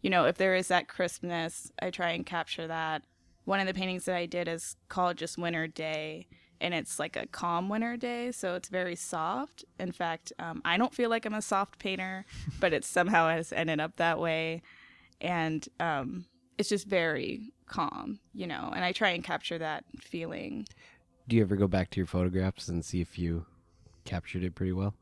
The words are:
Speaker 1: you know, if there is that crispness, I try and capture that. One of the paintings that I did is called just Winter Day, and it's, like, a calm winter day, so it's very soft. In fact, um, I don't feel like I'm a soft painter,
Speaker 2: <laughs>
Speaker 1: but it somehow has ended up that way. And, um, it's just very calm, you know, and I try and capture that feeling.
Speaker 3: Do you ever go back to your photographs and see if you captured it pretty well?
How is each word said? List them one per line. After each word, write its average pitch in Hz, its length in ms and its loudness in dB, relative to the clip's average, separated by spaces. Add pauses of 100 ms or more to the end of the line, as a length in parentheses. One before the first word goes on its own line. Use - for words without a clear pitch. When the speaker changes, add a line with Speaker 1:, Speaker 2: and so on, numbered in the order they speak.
Speaker 1:
you 190 80 2
know, 175 160 8
if 170 100 6
there 190 180 4
is 185 140 2
that 180 200 4
crispness, 175 920 -4
I 185 100 -2
try 175 200 -2
and 165 160 -2
capture 165 400 -4
that. 160 360 -4 (440)
One 196 140 2
of 185 60 2
the 185 80 0
paintings 185 300 -2
that 185 120 0
I 175 100 0
did 175 200 -2
is 165 300 -6 (120)
called 180 280 2
just - 220 -6
Winter 170 280 -2
Day, 156 600 -6 (340)
and 175 140 0
it's, - 260 -2
like, 160 160 -2
a - 100 -4
calm 175 420 -2
winter 226 280 0
day, 240 360 -4
so 180 220 -2
it's 185 140 -6
very 185 260 -2
soft. 180 720 -4 (160)
In 185 120 -2
fact, 165 460 -4
um, 165 260 -6
I 170 120 4
don't 233 180 4
feel 233 160 2
like 226 140 2
I'm 214 100 -2
a 214 80 -2
soft 196 360 0
painter, 190 460 -4 (180)
Speaker 2:
<laughs> - 180 -4
Speaker 1:
but 175 120 6
it - 120 2
somehow 175 460 6
has 165 220 0
ended 160 280 0
up 160 160 -4
that 165 240 4
way. 160 420 0 (580)
And, 160 460 0 (140)
um, 165 460 -2 (320)
it's 202 100 2
just 202 180 0
very 185 680 0 (140)
calm, - 540 -4 (120)
you 185 140 -8
know, - 280 -6
and 180 100 -2
I 180 80 0
try 202 180 2
and 170 140 -2
capture 170 340 -4
that 156 260 -4 (140)
feeling. 165 680 -8 (600)
Speaker 3:
Do 117 100 2
you 110 60 8
ever 98 140 4
go 98 100 6
back 90 240 2
to - 100 -4
your 87 60 2
photographs 92 640 2
and 85 160 -2
see 90 160 -2
if - 180 -4
you 85 280 0 (580)
captured 90 400 -4
it 90 100 -2
pretty 92 180 0
well? 98 280 0